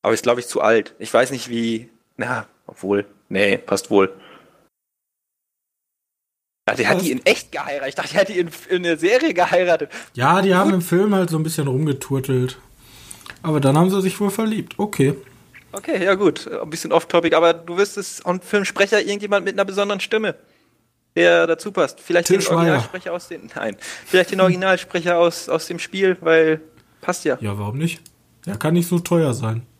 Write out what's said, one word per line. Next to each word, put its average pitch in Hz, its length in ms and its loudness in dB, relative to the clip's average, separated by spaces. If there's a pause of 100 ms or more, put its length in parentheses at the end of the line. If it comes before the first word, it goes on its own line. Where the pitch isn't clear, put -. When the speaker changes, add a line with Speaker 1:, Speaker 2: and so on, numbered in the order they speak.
Speaker 1:
Aber 110 120 2
ist, 110 100 -4
glaub 120 140 2
ich, 123 100 -10
zu - 140 -4
alt. 110 380 2
Ich 107 140 -10
weiß 127 180 2
nicht, 131 180 -10
wie, 117 400 -4 (280)
na, 117 300 -6 (200)
obwohl, 101 380 -4 (240)
nee, 98 280 2
passt - 320 -4
wohl. 98 240 4 (2500)
Ja, 107 80 0
der 117 140 0
hat - 80 2
Speaker 2:
Was? 180 60 -2
Speaker 1:
die 156 80 -2
in 127 140 -4
echt - 260 0
geheiratet. 139 380 -8
Ich 139 60 -12
dachte, - 180 -8
der 196 80 2
hat 196 80 2
die 180 100 -4
in, 170 100 -2 (200)
in 180 140 0
der 165 140 0
Serie 233 360 2
geheiratet. 175 580 2 (220)
Speaker 2:
Ja, 156 280 4
die 190 140 4
haben 196 160 4
Speaker 1:
Gut. 190 40 2
Speaker 2:
im 175 60 0
Film 190 320 2
halt 185 160 2
so 160 80 -2
ein 156 60 0
bisschen 160 240 -2
rumgeturtelt. 131 880 -2 (840)
Aber 156 180 0
dann 135 180 4
haben 180 120 6
sie 190 120 0
sich 185 180 -2
wohl 202 120 2
verliebt. 220 460 -4
Okay. 165 360 0 (600)
Speaker 1:
Okay, - 300 -4
ja 190 120 4
gut. 190 340 0
Ein - 200 -8
bisschen - 220 -8
off-topic, 165 440 2
aber 165 180 4
du 170 240 -8
wirst 202 200 0
es, - 240 -12
und 180 240 -4
für 214 120 -2
einen 196 80 0
Sprecher 202 360 2
irgendjemand 202 440 -2
mit 190 100 -4
einer 196 100 0
besonderen 202 340 -4
Stimme, 220 360 -2 (800)
der 170 320 4
dazu 165 240 -4
passt. 175 280 -2
Vielleicht 170 280 0
Speaker 2:
Till 190 100 4
Speaker 1:
den 196 60 2
Speaker 2:
Schweiger. 170 160 0
Speaker 1:
Originalsprecher 170 540 0
aus 175 140 -10
den, - 280 -16
nein, 104 200 -6 (300)
vielleicht 180 260 2
den 190 100 -4
Originalsprecher 180 760 0
aus, 170 320 0
aus 156 180 -2
dem 170 120 -10
Spiel, 190 420 -2
weil 160 400 4 (400)
passt - 240 -4
ja. 135 160 0
Speaker 2:
Ja, 101 160 -4
warum 107 200 -6
nicht? 165 240 -4 (440)
Der 104 120 -8
kann 160 180 0
nicht 175 120 2
so 175 120 0
teuer 165 340 0
sein. 113 320 -4 (140)